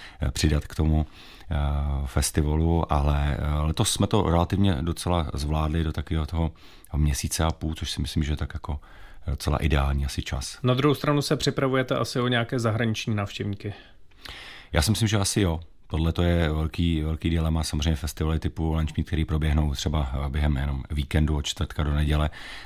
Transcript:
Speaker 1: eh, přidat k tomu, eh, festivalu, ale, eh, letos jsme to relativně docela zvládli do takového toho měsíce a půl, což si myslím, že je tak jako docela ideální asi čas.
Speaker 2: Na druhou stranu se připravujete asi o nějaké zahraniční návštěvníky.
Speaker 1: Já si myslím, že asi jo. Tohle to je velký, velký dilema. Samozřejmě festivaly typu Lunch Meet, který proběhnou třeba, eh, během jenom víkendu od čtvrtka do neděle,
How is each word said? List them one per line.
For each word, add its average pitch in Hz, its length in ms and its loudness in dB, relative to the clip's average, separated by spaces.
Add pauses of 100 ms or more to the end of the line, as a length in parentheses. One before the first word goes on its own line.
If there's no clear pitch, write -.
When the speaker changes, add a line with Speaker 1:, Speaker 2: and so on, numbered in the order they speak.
(220)
Speaker 1:
eh, 71 100 0
přidat 76 360 2
k - 80 -18
tomu, 78 300 2 (460)
eh, 78 40 -2 (500)
festivalu, 78 880 2
ale, 73 460 2
eh, 73 220 -2
letos 78 300 0
jsme 101 160 0
to 92 220 2
relativně 87 520 4
docela 85 520 -2
zvládli 78 500 0
do 78 100 -2
takového 82 320 -2
toho 82 260 -2 (440)
měsíce 73 480 0
a 80 80 2
půl, 78 240 -6
což - 160 -6
si - 100 -4
myslím, 73 220 -2
že 71 80 -2
je 76 60 0
tak - 160 -4
jako 73 260 -6 (480)
docela 69 300 0
ideální 69 480 2
asi 69 160 -4
čas. - 420 -6
Speaker 2:
Na 127 100 4
druhou 135 220 2
stranu 147 260 0
se 147 140 0
připravujete 131 600 0
asi 123 240 -2
o 123 80 0
nějaké 120 320 0
zahraniční 110 560 0
návštěvníky. 101 580 -4 (1000)
Speaker 1:
Já 98 80 4
si 110 100 2
myslím, 107 160 2
že 104 100 2
asi 98 240 2
jo. 82 180 2 (280)
Tohle 82 260 2
to 87 100 2
je 85 300 4
velký, 80 480 0
velký 78 280 -2
dilema. 80 340 2
Samozřejmě 78 320 0
festivaly 80 440 -2
typu 80 340 -2
Lunch 80 240 0
Meet, - 100 0
který 78 180 0
proběhnou 76 480 2
třeba, 73 380 -2 (140)
eh, 71 40 -4
během 73 280 2
jenom 67 340 -2
víkendu 73 460 0
od 71 80 -4
čtvrtka - 380 -4
do 73 100 0
neděle, 76 360 2 (360)